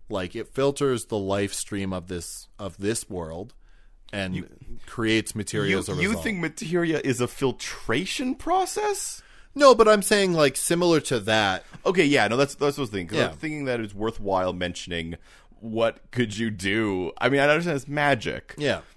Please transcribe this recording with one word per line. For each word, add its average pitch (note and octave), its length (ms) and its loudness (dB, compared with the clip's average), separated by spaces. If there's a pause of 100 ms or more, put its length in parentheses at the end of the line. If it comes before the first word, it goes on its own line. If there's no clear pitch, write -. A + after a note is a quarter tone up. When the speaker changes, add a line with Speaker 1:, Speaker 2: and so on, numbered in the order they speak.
Speaker 1:
like, F#2 260 -4
it A2+ 140 -8
filters C3+ 580 0
the A2 120 -2
life G2 360 -2
stream G2 380 -6
of F2+ 160 -8
this, - 400 -10 (100)
of F#2+ 200 -10
this G#2 300 -2
world F2+ 460 -10 (580)
and F#2+ 220 -4
Speaker 2:
You, F#2 140 -8 (380)
Speaker 1:
creates A2 500 0
materia G#2 360 -2
Speaker 2:
you, F#2+ 60 2
Speaker 1:
as F#2 100 -6
a G2+ 40 -2
Speaker 2:
you F#3 160 0
Speaker 1:
result. - 160 -2
Speaker 2:
think G#3 160 -2
materia E3 640 -2
is A#2+ 160 0
a B2 80 0
filtration D#3+ 1040 -4
process? G4 880 -2 (320)
Speaker 1:
No, C#4 200 10
but A3+ 140 6
I'm G#3+ 140 6
saying, G3 300 2
like, D3+ 240 4
similar E3+ 460 4
to B2 180 -2
that. G2+ 440 2 (220)
Speaker 2:
Okay, F3+ 180 4
yeah, C3+ 240 6
no, A2+ 80 0
that's, C#3+ 180 2
that's C#3+ 220 0
what D3 60 -4
I - 0 -
was A2+ 80 -6
thinking. F#2 180 -4
'Cause D#3+ 100 -2
Speaker 1:
Yeah. A2+ 120 2
Speaker 2:
I'm D#3 60 -14
thinking D3+ 280 -6
that B2 160 -2
it's G2+ 140 -8
worthwhile G2 580 -2
mentioning F2 640 -6 (440)
what A2+ 380 -2 (120)
could A2 260 -2
you A2+ 140 -2
do. F#2+ 680 -2
I B2 100 2
mean, C#3 120 4
I C#3+ 80 6
understand D#3+ 280 2
it's C3+ 120 -8
magic. C#3 680 -2
Speaker 1:
Yeah. A#2+ 220 0 (160)